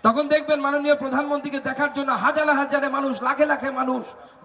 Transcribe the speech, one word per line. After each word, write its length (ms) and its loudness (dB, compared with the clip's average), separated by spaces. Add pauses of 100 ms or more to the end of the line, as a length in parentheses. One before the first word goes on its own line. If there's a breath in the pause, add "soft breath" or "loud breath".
তখন 240 4
দেখবেন 320 2
মাননীয় 360 2
প্রধানমন্ত্রীকে 640 -2
দেখার 340 -2
জন্য 180 -2
হাজারে 400 2
হাজারে 380 0
মানুষ, 320 -2
লাখে 240 2
লাখে 260 -2
মানুষ 340 -4 (400 loud breath)